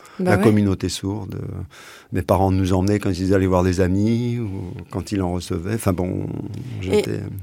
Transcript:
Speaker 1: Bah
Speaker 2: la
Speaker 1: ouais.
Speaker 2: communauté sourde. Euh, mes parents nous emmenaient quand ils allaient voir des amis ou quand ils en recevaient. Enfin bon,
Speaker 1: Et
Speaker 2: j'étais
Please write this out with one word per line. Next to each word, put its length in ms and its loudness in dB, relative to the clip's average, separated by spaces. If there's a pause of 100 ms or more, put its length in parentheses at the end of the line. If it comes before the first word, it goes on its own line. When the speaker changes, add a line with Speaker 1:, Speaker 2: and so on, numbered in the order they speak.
(200)
Speaker 1:
Bah 120 2
Speaker 2:
la 60 6
Speaker 1:
ouais. 60 2
Speaker 2:
communauté 440 4
sourde. 480 -6
Euh, 260 -8 (520)
mes 80 0
parents 300 4
nous 200 2
emmenaient 280 2
quand 120 -2
ils 220 0
allaient 140 4
voir 160 4
des 180 2
amis 580 0
ou 100 -6 (420)
quand 200 -6
ils 100 0
en 120 0
recevaient. 420 -4
Enfin 160 0
bon, 340 -2 (580)
Speaker 1:
Et 20 -6 (100)
Speaker 2:
j'étais 240 0 (240)